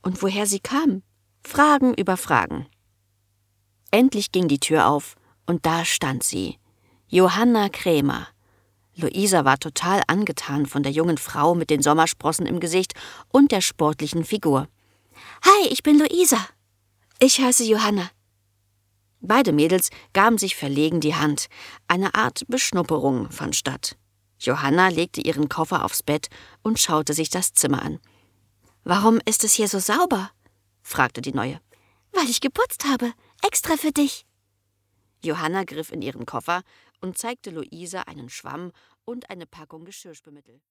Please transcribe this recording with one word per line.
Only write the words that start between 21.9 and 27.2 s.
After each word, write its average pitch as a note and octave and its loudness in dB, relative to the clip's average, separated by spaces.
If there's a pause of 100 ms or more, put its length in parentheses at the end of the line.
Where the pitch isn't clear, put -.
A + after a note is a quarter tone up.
Art G#3+ 0
Beschnupperung D3 -2
fand - -8
statt. - -6 (440)
Johanna D3+ 2
legte F3 -2
ihren D3+ -2
Koffer D#3+ -2
aufs - -4
Bett D3 -4 (340)
und A3 -2
schaute D3+ 0
sich D#3 -2